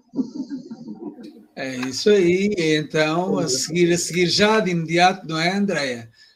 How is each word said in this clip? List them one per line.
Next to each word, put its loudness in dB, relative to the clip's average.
É -8
isso -2
aí. 4
Então, 0
a -2
seguir, 2
a 2
seguir 0
já 2
de 0
imediato, 2
não -4
é, 0
Andreia? -2